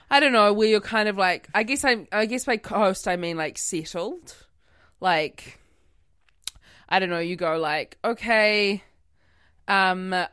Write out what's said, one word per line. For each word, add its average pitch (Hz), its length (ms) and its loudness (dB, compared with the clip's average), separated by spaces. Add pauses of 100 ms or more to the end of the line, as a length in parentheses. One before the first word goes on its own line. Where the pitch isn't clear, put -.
(100)
I 285 80 6
don't 285 140 4
know, 208 200 6
where 214 140 2
you're 214 140 4
kind 214 280 -2
of 196 80 -4
like, 185 380 0
I 214 80 2
guess 277 220 -2
I, 240 260 0
I 214 160 0
guess 247 200 -4
by 240 100 0
coast 202 500 0
I 185 80 0
mean, 170 220 -4
like, 156 220 -6
settled. 185 760 -8 (640)
Like, 165 600 -2 (1300)
I 185 60 4
don't 190 120 0
know, 170 100 -2
you 170 160 -4
go 165 200 -2
like, 151 480 -4
"Okay, 214 800 0 (840)
um, 185 440 0 (200)